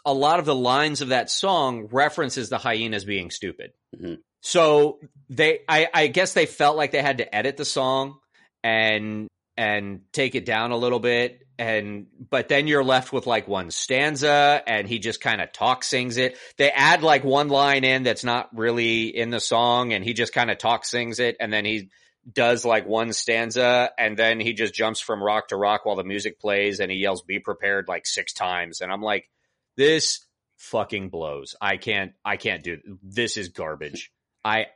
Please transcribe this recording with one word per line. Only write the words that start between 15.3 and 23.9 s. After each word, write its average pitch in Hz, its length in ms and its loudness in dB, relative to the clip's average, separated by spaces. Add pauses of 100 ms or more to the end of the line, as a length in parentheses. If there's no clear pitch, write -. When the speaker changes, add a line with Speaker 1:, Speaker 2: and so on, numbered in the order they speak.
Speaker 1:
talk 123 380 0
sings 123 320 -2
it. 127 220 0 (180)
They 139 140 4
add, 156 320 4
like, 151 200 4
one 143 280 2
line 139 340 4
in 131 180 2
that's 123 220 0
not 120 320 -2
really 113 580 0
in 117 140 -2
the 117 120 -4
song, 120 520 2
and 98 100 -2
he 113 120 -4
just 110 180 -2
kinda 120 220 0
talk 113 320 -2
sings 117 340 -4
it, 120 180 0
and 110 140 -6
then 107 140 0
he 107 240 -4 (420)
does, 120 320 2
like, 113 220 2
one 110 260 -2
stanza, 120 840 2